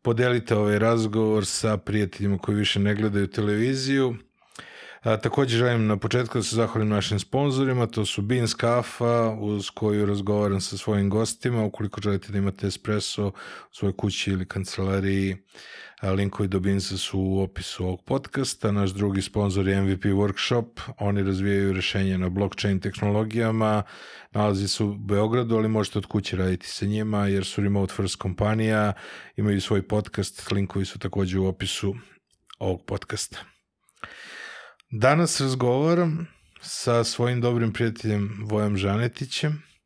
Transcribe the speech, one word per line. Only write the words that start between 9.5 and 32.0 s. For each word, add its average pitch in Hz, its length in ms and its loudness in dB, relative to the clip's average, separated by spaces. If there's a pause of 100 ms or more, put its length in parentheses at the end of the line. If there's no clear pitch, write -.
koju 104 360 0
razgovaram 101 560 2
sa 98 160 -6
svojim 101 320 0
gostima. 113 540 0
Ukoliko 101 380 -4
želite 101 300 -2
da 101 60 -2
imate 98 300 -2
espresso 104 600 -2
u 95 40 -2 (400)
svojoj 98 220 -2
kući - 380 -2
ili 92 160 -2
kancelariji, 98 920 0 (640)
a, 98 100 0
linkovi 98 360 0
do 95 120 0
Beansa 95 380 0
su - 220 -4
u 95 220 2
opisu - 440 -6
ovog 92 180 -4
podcasta. 131 680 -2
Naš 101 180 2
drugi 98 320 0
sponzor 98 460 0
je 98 80 4
M 98 100 2
V 95 140 0
P 104 100 0
Workshop. 104 560 2 (340)
Oni 101 240 0
razvijaju 98 500 2
rešenja 95 440 0
na 92 120 0
blockchain 98 500 0
tehnologijama. 107 1040 0 (480)
Nalazi 101 360 2
se - 160 0
u 101 120 0
Beogradu, 110 600 2
ali 110 100 2
možete 110 300 0
od 98 80 -2
kuće - 320 -2
raditi 92 320 0
sa - 160 -6
njima 104 420 0
jer 98 180 0
su - 160 -4
remote 101 320 2
first 98 220 -2
kompanija. 107 760 0 (420)
Imaju 101 260 2
svoj 98 260 0
podcast, - 640 -4
linkovi 98 340 -2
su - 140 -14
takođe 95 400 -2
u 95 80 2
opisu 98 480 -4 (640)